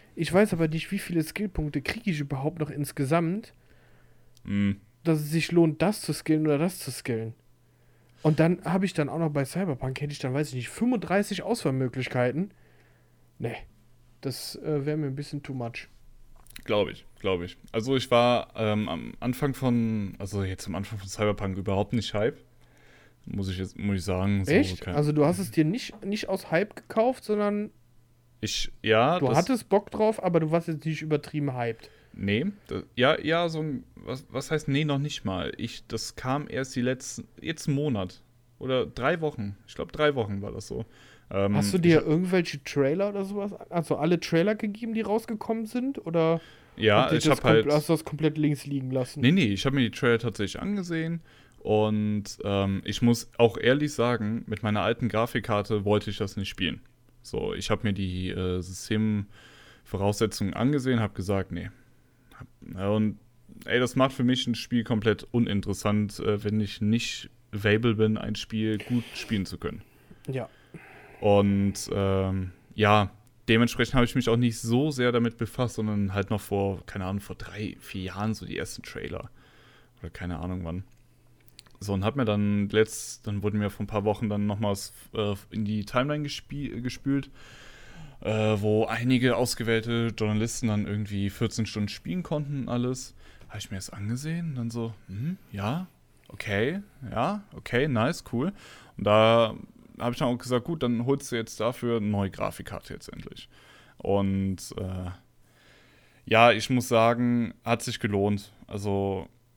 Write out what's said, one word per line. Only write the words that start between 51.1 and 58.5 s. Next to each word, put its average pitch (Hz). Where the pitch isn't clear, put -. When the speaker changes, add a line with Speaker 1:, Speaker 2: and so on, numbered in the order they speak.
Speaker 2:
und, 107
ähm, 98
ich -
muss 117
auch 113
ehrlich 147
sagen, 113
mit 107
meiner 104
alten 113
Grafikkarte 107
wollte 104
ich 98
das 120
nicht 98
spielen. -
So, -
ich 90
hab 104
mir 104
die, 92
äh, 92